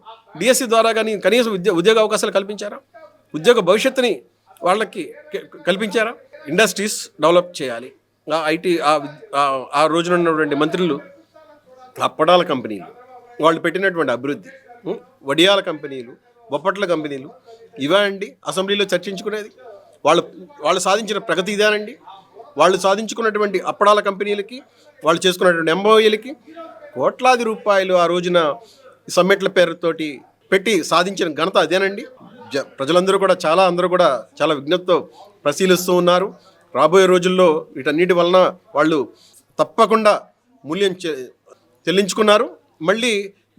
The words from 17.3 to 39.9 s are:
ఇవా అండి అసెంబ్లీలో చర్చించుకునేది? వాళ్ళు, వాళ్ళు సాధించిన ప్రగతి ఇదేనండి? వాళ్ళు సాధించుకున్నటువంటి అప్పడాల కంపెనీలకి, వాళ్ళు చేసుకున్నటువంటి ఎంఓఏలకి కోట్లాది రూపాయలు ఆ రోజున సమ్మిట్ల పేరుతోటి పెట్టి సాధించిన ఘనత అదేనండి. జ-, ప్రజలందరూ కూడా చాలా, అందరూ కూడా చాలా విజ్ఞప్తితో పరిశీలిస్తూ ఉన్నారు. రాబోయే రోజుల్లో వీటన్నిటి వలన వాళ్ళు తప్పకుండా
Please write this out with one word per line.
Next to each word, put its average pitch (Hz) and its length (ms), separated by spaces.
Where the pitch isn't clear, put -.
ఇవా 147 200
అండి 202 380
అసెంబ్లీలో 196 380
చర్చించుకునేది? 202 680
వాళ్ళు, 160 180
వాళ్ళు 180 160
సాధించిన 202 380
ప్రగతి 185 340
ఇదేనండి? 214 440
వాళ్ళు 180 220
సాధించుకున్నటువంటి 208 840
అప్పడాల 208 400
కంపెనీలకి, 202 600
వాళ్ళు 170 220
చేసుకున్నటువంటి 180 440
ఎంఓఏలకి 214 640
కోట్లాది 240 500
రూపాయలు 196 500
ఆ 175 120
రోజున 175 480
సమ్మిట్ల 190 400
పేరుతోటి 165 720
పెట్టి 190 320
సాధించిన 180 500
ఘనత 185 220
అదేనండి. 190 500
జ-, 135 120
ప్రజలందరూ 180 400
కూడా 185 180
చాలా, 175 200
అందరూ 180 220
కూడా 170 360
చాలా 151 120
విజ్ఞప్తితో 165 540
పరిశీలిస్తూ 180 500
ఉన్నారు. 180 400
రాబోయే 160 320
రోజుల్లో 180 600
వీటన్నిటి 151 360
వలన 175 420
వాళ్ళు 151 340
తప్పకుండా 208 640